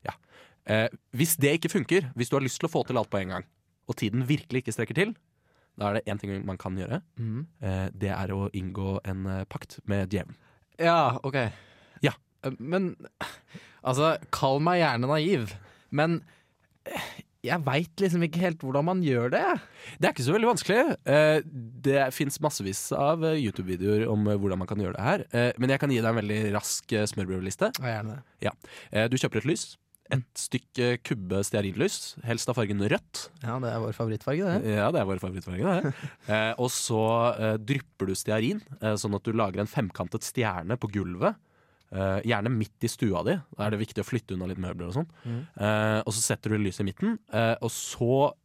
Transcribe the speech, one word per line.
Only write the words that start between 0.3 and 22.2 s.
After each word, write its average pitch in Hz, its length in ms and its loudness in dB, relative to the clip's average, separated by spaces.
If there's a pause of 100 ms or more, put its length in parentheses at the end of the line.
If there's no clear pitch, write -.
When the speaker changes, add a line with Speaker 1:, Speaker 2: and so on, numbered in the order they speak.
Speaker 1:
Eh, 110 200 2 (280)
hvis 160 220 2
det 143 220 4
ikke 160 120 -2
funker, 160 440 2
hvis 120 140 -2
du 147 60 0
har 139 80 2
lyst 127 160 -4
til 170 100 -2
å - 20 -6
få 131 140 0
til 127 120 0
alt 110 120 0
på 101 120 0
en 92 80 -4
gang, 92 140 -6 (440)
og 120 80 -4
tiden 117 280 0
virkelig 127 400 0
ikke 113 120 -6
strekker 113 200 -4
til, 208 200 0 (640)
da 104 120 0
er 101 60 0
det 110 120 -2
en 101 100 -2
ting 98 280 -6
man 95 120 -4
kan 92 200 -6
gjøre. 113 240 -4 (160)
Speaker 2:
Mhm. 117 300 -6 (140)
Speaker 1:
Eh, 95 360 -2
det 98 120 -2
er 95 200 -4
å 98 220 -2
inngå 95 540 -4
en, 95 200 -6
eh, 95 200 -4
pakt - 400 -14
med 98 240 0
djevelen. 92 260 -4 (440)
Speaker 2:
Ja, 160 440 4
OK. 127 280 0 (500)
Speaker 1:
Ja. 143 100 4 (320)
Speaker 2:
Eh, 135 160 -4
men, 175 360 -2 (880)
altså, 147 340 4 (140)
kall 135 280 2
meg 175 220 4
gjerne 127 260 2
naiv, 151 460 2 (380)
men, 160 300 2 (640)
eh, - 140 -6 (440)
jeg 160 200 0
vet 147 380 0
liksom 175 240 4
ikke 165 160 -2
helt 170 180 0
hvordan 139 260 0
man 185 180 0
gjør 123 280 2
det. 214 100 2 (580)
Speaker 1:
Det 156 100 4
er - 40 -2
ikke 127 120 -4
så 143 100 4
veldig 214 140 4
vanskelig. 214 300 4 (260)
Eh, 151 360 6 (400)
det 139 180 4 (140)
finnes 143 280 -2